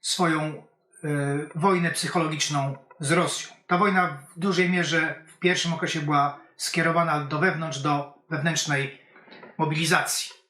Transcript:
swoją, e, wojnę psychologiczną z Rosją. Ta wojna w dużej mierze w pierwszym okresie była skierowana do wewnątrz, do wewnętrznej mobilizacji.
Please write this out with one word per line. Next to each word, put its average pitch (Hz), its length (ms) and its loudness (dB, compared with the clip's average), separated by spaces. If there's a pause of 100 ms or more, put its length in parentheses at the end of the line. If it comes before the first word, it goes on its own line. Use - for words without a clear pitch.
swoją, 165 420 0
e, 151 140 -4 (960)
wojnę 175 360 2
psychologiczną 151 840 -2 (220)
z 147 120 0
Rosją. 170 400 0 (160)
Ta 175 100 2
wojna 190 300 4 (280)
w 170 40 -16
dużej 180 300 2
mierze 160 580 0
w - 120 -20
pierwszym 180 340 2
okresie 165 260 -2
była 147 400 2 (180)
skierowana 165 640 0
do 147 200 -4
wewnątrz, 160 400 0
do 143 340 -2 (160)
wewnętrznej 147 720 -2 (560)
mobilizacji. 156 760 0 (180)